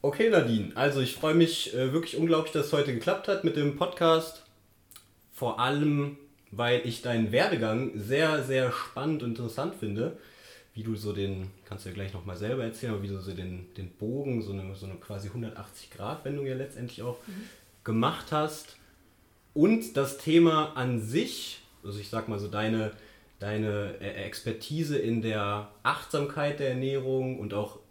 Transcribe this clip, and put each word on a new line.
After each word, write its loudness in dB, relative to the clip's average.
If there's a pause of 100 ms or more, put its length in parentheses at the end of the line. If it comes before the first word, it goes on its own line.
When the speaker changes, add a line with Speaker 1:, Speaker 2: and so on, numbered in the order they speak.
Speaker 1:
Okay, 4
Nadine, 4
also 4
ich -2
freue 2
mich, 4
äh, 0
wirklich -2
unglaublich, 2
dass 2
es 0
heute 2
geklappt 0
hat 0
mit 2
dem 2
Podcast. 2 (880)
Vor -2
allem, 2 (340)
weil 2
ich -4
deinen 2
Werdegang 2
sehr, 2
sehr 2
spannend -4
und -4
interessant -4
finde. -2 (580)
Wie -10
du -2
so -4
den, -2 (180)
kannst -12
du -10
ja -10
gleich -6
nochmal -8
selber -2
erzählen, -4
aber -4
wie -6
du -4
so -8
den, -8 (100)
den -10
Bogen, -4
so -6
eine, -8
so -14
eine -10
quasi -12
hundertachtzig -10
Grad -8
Wendung -4
ja -4
letztendlich -8
auch -6 (100)
Speaker 2:
Mhm. -12 (400)
Speaker 1:
gemacht 0
hast. -2 (760)
Und 4
das 0
Thema 6
an 0
sich, -2 (240)
also -8
ich -12
sag -4
mal -2
so -6
deine, 0 (460)
deine, -2
äh, -6
Expertise -4
in 0
der -2 (160)
Achtsamkeit -2
der 0
Ernährung -2
und -6
auch -4 (120)